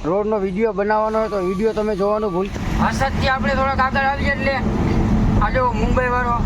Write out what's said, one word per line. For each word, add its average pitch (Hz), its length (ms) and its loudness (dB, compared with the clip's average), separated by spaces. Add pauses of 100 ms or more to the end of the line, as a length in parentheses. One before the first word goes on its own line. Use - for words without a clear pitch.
રોડનો 208 400 0
વીડિયો 196 320 0
બનાવવાનો 214 420 0
હોય 220 120 0
તો 208 80 -2 (100)
વીડિયો 208 260 0
તમે 214 220 -2
જોવાનું 208 400 0
ભૂલતા. 196 260 -4 (220)
હસદથી 269 480 0
આપણે 269 240 0
થોડાક 262 300 0
આગળ 269 260 0
આવીએ 277 240 0
એટલે 277 180 -2 (920)
આ 220 60 0
જો 254 120 0 (100)
મુંબઈવાળો 240 720 0